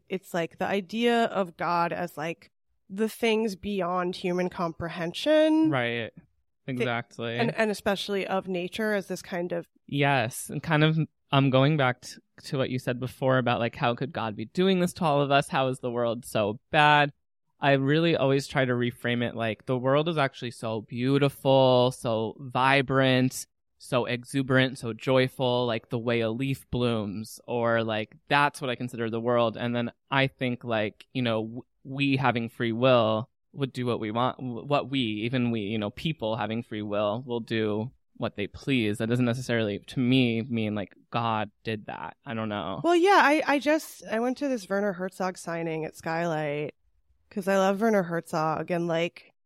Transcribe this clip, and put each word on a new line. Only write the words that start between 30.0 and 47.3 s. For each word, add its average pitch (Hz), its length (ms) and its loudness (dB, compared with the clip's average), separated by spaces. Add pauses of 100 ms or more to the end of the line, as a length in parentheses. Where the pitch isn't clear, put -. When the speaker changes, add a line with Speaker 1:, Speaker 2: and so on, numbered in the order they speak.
Speaker 2:
I 135 180 2
think, 123 360 -6
like, 110 480 -2
you 131 100 -2
know, 113 200 0
w-, 113 200 -10 (220)
we 139 320 0
having 120 320 2
free 117 240 -4
will 117 560 4 (240)
would 139 200 -6
do 123 120 -6
what 117 140 -2
we 107 140 -4
want, 120 240 0
w-, 123 280 -8
what 139 240 0
we, 135 120 -2
even 120 500 -2
we, 113 120 -2
you 107 160 -4
know, 104 120 -4
people 113 460 -4
having 110 260 -4
free 107 200 -8
will, 104 440 -2
will 120 140 -4
do 110 500 -2 (260)
what 113 200 -6
they 101 100 -4
please. 110 520 -2
That 113 100 -2
doesn't 123 160 2
necessarily, 117 640 -2
to - 120 -6
me, 120 420 2
mean, 113 320 -2
like, 101 200 -8 (160)
God 113 400 -2 (140)
did 107 220 -6
that. - 380 -12
I 113 100 -8
don't 110 140 -4
know. 98 360 -6
Speaker 1:
Well, 339 100 4
yeah, 359 280 6
I, 294 240 4
I 285 120 2
just, 294 520 -2
I 220 100 -2
went 247 180 -2
to 285 100 -4
this 220 200 -4
Werner 202 240 -2
Herzog 185 440 -6
signing 165 480 -6
at - 120 -10
Skylight 156 800 -4 (560)